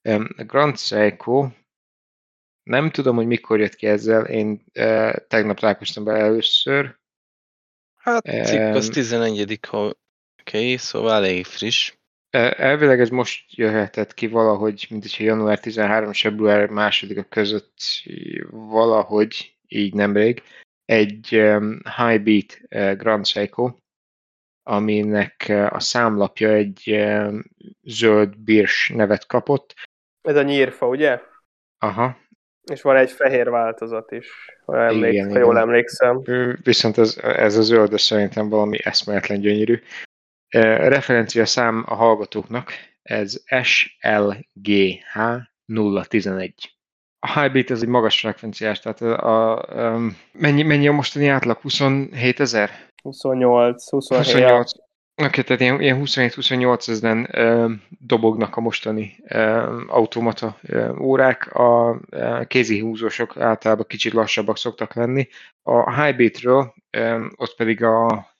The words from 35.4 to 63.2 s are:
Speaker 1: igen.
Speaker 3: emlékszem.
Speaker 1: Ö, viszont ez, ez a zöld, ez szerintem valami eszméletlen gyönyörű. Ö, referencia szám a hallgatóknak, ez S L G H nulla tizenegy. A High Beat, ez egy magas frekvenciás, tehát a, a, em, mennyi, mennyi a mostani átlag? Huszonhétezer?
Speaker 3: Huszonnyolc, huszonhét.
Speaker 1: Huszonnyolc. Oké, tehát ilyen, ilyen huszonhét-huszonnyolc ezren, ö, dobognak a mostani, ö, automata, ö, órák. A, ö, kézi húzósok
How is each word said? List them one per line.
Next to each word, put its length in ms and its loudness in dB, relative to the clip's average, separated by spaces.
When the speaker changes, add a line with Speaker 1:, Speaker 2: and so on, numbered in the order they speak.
Speaker 1:
igen. 120 4
Speaker 3:
emlékszem. 640 2
Speaker 1:
Ö, 280 0
viszont 340 2
ez, 200 4
ez 400 2
a 40 4
zöld, 320 4
ez 80 0
szerintem 480 0
valami 340 0
eszméletlen 580 -2
gyönyörű. 400 2
Ö, 320 4
referencia 580 2
szám 420 0
a 80 -4
hallgatóknak, 760 0
ez 420 -6
S 400 0
L 300 2
G 160 -10
H 60 -8
nulla 400 -2
tizenegy. 720 -6
A 200 -4
High 140 0
Beat, 180 0
ez 100 -4
egy 60 -2
magas 320 2
frekvenciás, 600 -6
tehát 220 -10
a, 520 2
a, 120 -6
em, 380 -2
mennyi, 320 2
mennyi 240 4
a 40 6
mostani 360 0
átlag? 300 0
Huszonhétezer? 1120 0
Speaker 3:
Huszonnyolc, 880 0
huszonhét. 360 0
Speaker 1:
Huszonnyolc. 460 4
Oké, 180 0
tehát 200 0
ilyen, 200 2
ilyen 160 2
huszonhét-huszonnyolc 880 0
ezren, 440 -2
ö, 400 2
dobognak 640 0
a 60 -4
mostani, 560 -6
ö, 460 0
automata, 760 -2
ö, 360 -4
órák. 560 0
A, 460 2
ö, 380 -6
kézi 320 0
húzósok 580 -6